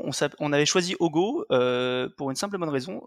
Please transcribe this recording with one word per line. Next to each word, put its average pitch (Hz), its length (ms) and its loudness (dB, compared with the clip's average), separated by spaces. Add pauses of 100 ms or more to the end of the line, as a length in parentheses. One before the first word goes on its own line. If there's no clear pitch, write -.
On 139 80 -4
s'app-, - 260 -2
on 147 140 0
avait 147 120 4
choisi 185 360 0
Ogo, 175 500 2
euh, 127 640 2
pour 139 140 -4
une 135 80 -4
simple 202 180 -4
et 180 40 -4
bonne 165 100 -2
raison, 143 380 -4